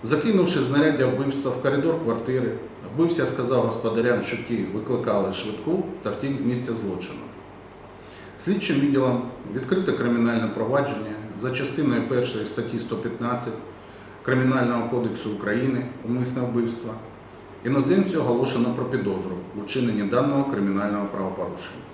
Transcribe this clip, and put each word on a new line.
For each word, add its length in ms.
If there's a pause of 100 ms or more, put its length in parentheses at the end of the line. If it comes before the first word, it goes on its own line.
Закинувши 560
знаряддя 480
вбивства 440
в 100
коридор 420
квартири, 480 (440)
вбивця 300
сказав 400
господарям, 560
що 160 (100)
ті 260
викликали 600
швидку, 500 (200)
та 60
втік 280
з 40
місця 320
злочину. 460 (1200)
Слідчим 400
відділом 420 (340)
відкрите 360
кримінальне 560
провадження 680 (260)
за 100
частиною 560
першої 380
статті 340
сто 160
п'ятнадцять 580 (720)
Кримінального 680
кодексу 420
України 540 (200)
«Умисне 360
вбивство». 500 (720)
Іноземцю 540
оголошено 560
про 100
підозру 500 (220)
у 40
вчиненні 420
даного 400
кримінального 640
правопорушення. 760 (100)